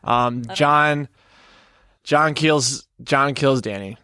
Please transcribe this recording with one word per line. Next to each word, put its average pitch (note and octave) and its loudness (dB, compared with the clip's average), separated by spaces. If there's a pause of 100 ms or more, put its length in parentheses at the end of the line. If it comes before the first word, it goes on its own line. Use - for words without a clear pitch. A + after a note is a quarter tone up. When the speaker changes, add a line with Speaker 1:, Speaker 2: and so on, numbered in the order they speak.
Speaker 1:
Um, A#2+ 0
Speaker 2:
Okay. A2+ -12
Speaker 1:
Jon, D3 2 (960)
Jon D3+ 2
kills, D3 0 (160)
Jon C#3 0
kills C3+ 2
Dany. G2+ -10